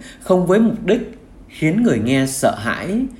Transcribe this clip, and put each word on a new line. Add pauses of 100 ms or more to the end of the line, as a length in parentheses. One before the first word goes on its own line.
(200)
không
với
mục
đích (480)
khiến
người
nghe
sợ
hãi, (200)